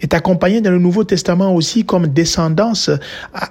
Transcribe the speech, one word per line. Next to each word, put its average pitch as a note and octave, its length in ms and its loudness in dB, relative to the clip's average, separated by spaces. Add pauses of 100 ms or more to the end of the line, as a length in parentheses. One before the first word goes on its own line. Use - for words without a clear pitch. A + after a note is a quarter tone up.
est D#3+ 120 -2
accompagnée F#3 480 2
dans G3+ 80 2
le F3+ 80 2
Nouveau F3+ 260 2
Testament F#3 520 0
aussi E3+ 280 0
comme F3 220 0
descendance E3 840 0 (420)
a-, - 180 -8